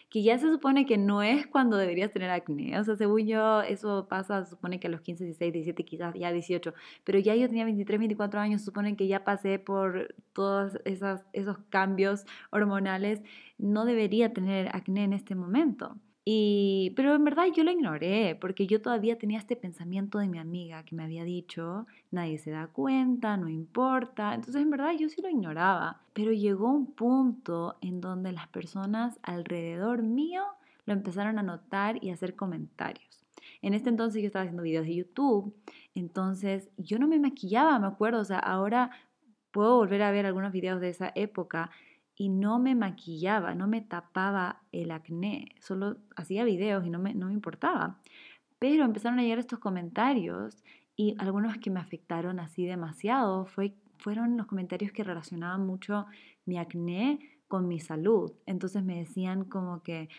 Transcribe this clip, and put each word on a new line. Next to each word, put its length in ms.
que 120
ya 160
se 120
supone 340
que 140
no 240
es 240
cuando 300
deberías 340
tener 200
acné. 480
O 60
sea, 120
según 300
yo, 360
eso 460
pasa, 360
se 60
supone 300
que 80
a 20
los 100
quince, 240
dieciséis, 280
diecisiete, 320
quizás 300
ya 180
dieciocho, 420
pero 140
ya 160
yo 140
tenía 160
veintitrés, 340
veinticuatro 420
años, 200
se 60
supone 300
que 100
ya 180
pasé 340
por 560
todos 520
esas, 480
esos 240
cambios 560
hormonales, 720
no 280
debería 480
tener 420
acné 300
en 100
este 200
momento. 640
Y, 640
pero 180
en 100
verdad 300
yo 100
lo 60
ignoré, 720
porque 260
yo 160
todavía 360
tenía 200
este 180
pensamiento 600
de 100
mi 100
amiga 460
que 100
me 80
había 220
dicho, 600
"Nadie 280
se 120
da 180
cuenta, 680
no 120
importa". 840
Entonces, 280
en 80
verdad, 280
yo 100
sí 140
lo 80
ignoraba. 720
Pero 200
llegó 380
un 220
punto 880
en 200
donde 320
las 160
personas 760
alrededor 800
mío 420
lo 80
empezaron 460
a 40
notar 600
y 60
a 40
hacer 220
comentarios. 880
En 120
este 140
entonces 340
yo 40
estaba 180
haciendo 180
videos 240
de 100
YouTube, 580
entonces 840
yo 220
no 100
me 100
maquillaba, 600
me 80
acuerdo, 340
o 40
sea, 140
ahora 520
puedo 260
volver 260
a 80
ver 160
algunos 260
videos 280
de 100
esa 240
época 560
y 80
no 300
me 160
maquillaba, 800
no 120
me 140
tapaba 800
el 180
acné, 680
solo 380
hacía 280
videos 400
y 60
no 80
me, 160
no 140
me 40
importaba. 680
Pero 260
empezaron 340
a 40
llegar 160
estos 200
comentarios 1040
y 220
algunos 380
que 140
me 100
afectaron 580
así 280
demasiado 800
fue, 280
fueron 400
los 100
comentarios 460
que 100
relacionaban 640
mucho 380
mi 140
acné 920
con 200
mi 120
salud. 520
Entonces 400
me 140
decían 460
como 380
que, 360